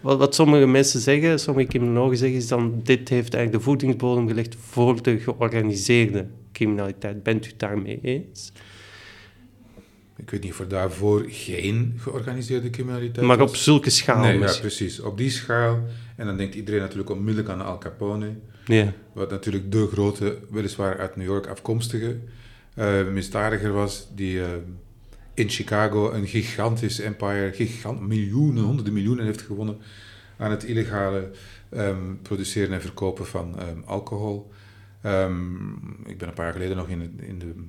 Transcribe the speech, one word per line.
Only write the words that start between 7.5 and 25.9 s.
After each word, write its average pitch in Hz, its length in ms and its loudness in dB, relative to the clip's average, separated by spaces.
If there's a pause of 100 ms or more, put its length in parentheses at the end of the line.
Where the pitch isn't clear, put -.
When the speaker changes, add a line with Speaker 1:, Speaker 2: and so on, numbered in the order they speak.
Speaker 1:
daarmee 104 440 -4
eens? - 500 -6 (1600)
Speaker 2:
Ik - 140 -14
weet 98 120 -4
niet 90 100 -8
of - 80 -12
er 92 80 -6
daarvoor 95 600 2
geen 104 680 -2
georganiseerde 123 760 -4
criminaliteit 120 560 -2
Speaker 1:
Maar 123 120 6
Speaker 2:
was. 131 120 4
Speaker 1:
op - 60 -8
zulke 143 340 4
schaal 117 320 4
Speaker 2:
Nee, 113 100 6
ja, 98 60 4
Speaker 1:
misschien. 98 240 0
Speaker 2:
precies. 101 380 -6
Op 107 180 -8
die 131 120 0
schaal. 117 500 0 (360)
En 107 100 -8
dan 98 100 -4
denkt 98 180 -4
iedereen 104 260 -2
natuurlijk 95 300 -6
onmiddellijk 107 380 -2
aan 95 160 -6
Al 92 140 -8
Capone. 104 520 -6 (340)
Speaker 1:
Ja. 107 280 4 (200)
Speaker 2:
Wat 95 180 -4
natuurlijk 98 420 -4
de 110 200 4
grote, 104 460 0 (120)
weliswaar 98 480 -2
uit 92 180 -6
New 92 100 -6
York 98 200 -2
afkomstige, 117 680 -4 (580)
eh, 101 380 2
misdadiger 104 600 0
was, 101 420 -2
die, 95 280 -4
eh, 90 40 -2 (880)
in 104 140 0
Chicago 104 640 2